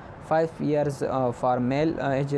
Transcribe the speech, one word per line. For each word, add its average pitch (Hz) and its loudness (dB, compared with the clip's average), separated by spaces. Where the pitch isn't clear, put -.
five 160 4
years, 147 0
uh, 127 0
for 127 0
male, 135 0
uh, 139 0
age 139 0